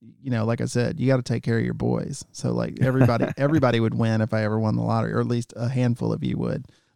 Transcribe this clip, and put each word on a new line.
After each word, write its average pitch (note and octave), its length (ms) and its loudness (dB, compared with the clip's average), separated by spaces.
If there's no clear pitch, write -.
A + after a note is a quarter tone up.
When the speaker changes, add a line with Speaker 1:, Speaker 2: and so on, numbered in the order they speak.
Speaker 1:
you C3 100 -4
know, A2+ 140 0
like A#2 160 0
I A#2 40 -2
said, A#2+ 340 -2
you B2 80 2
gotta C3 140 4
take B2 220 -2
care A#2 160 0
of A#2+ 40 0
your A#2+ 120 -2
boys. A#2+ 560 -2
So, B2 200 -4
like, A#2 300 -2
everybody, B2+ 500 4
Speaker 2:
<laughs> - 60 -10
Speaker 1:
everybody C3+ 420 2
would A2 160 0
win A2+ 260 0
if A2 120 -2
I A2 100 0
ever G#2+ 160 0
won A2 160 0
the A#2 80 0
lottery, A2+ 300 0
or A#2+ 80 0
at A#2+ 60 -2
least A#2+ 280 -4
a A#2+ 140 -2
handful A#2+ 420 0
of A2 120 -4
you B2+ 140 -2
would. A#2+ 280 -4